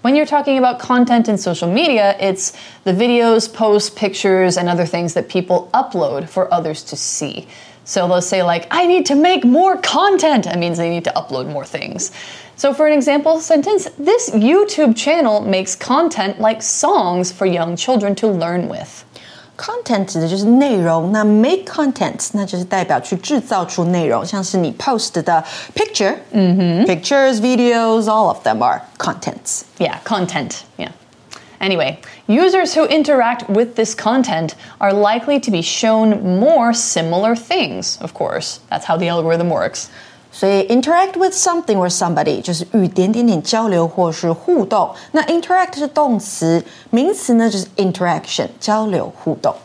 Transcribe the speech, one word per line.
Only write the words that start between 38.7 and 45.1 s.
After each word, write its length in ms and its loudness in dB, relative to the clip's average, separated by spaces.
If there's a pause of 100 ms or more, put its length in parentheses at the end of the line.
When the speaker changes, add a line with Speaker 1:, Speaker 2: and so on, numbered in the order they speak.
Speaker 1:
how 100 0
the 120 -2
algorithm 400 0
works. 360 -4 (500)
Speaker 2:
所 140 0
以 200 2
interact 440 2
with 220 0
something 420 0
or 140 0
somebody 500 -2
就 140 -4
是 180 -6
与 160 2
点 240 0
点 140 0
点 160 2
交 260 -2
流 180 2
或 240 0
是 220 -2
互 320 0
动。 260 0 (220)